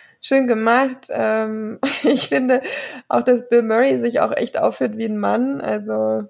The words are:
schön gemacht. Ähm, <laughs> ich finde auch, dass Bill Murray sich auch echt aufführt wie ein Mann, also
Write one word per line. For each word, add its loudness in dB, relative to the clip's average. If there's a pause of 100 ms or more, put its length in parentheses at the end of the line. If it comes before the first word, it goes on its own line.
(220)
schön 2
gemacht. 2
Ähm, -2 (120)
<laughs> -6
ich 0
finde 2 (460)
auch, 0
dass 0
Bill 4
Murray 2
sich 0
auch 0
echt -4
aufführt 0
wie -4
ein -4
Mann, 0
also -2